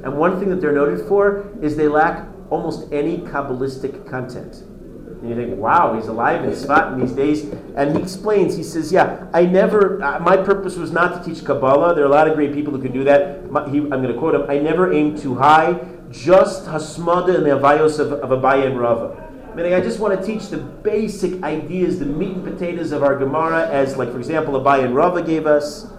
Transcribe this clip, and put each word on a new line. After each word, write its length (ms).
And 140
one 220
thing 100
that 120
they're 120
noted 340
for 420
is 140
they 120
lack 400
almost 400
any 280
Kabbalistic 880
content. 560
And 80
you 60
think, 220
"Wow, 380
he's 120
alive 360
in 80
Tzfat 420
in 60
these 140
days." 320
And 200
he 80
explains, 520
he 60
says, 300
"Yeah, 420
I 120
never, 580
uh, 160
my 180
purpose 380
was 160
not 320
to 40
teach 160
Kabbalah. 520
There 80
are 40
a 40
lot 160
of 80
great 180
people 200
who 80
can 100
do 140
that." 440
My, 180
he, 120
I'm 100
gonna 240
quote 220
him, 120
"I 120
never 340
aimed 240
too 160
high, 460
just 540
Hasmada 720
and 80
the 60
Avayos 460
of, 140
of 180
Abaye 380
and 120
Rava." 440
Meaning, 180
I 80
just 180
wanna 220
teach 280
the 80
basic 840
ideas, 560
the 80
meat 300
and 80
potatoes 480
of 100
our 140
Gemara, 540
as, 280
like, 140
for 80
example, 420
Abaye 220
and 100
Rava 300
gave 240
us. 400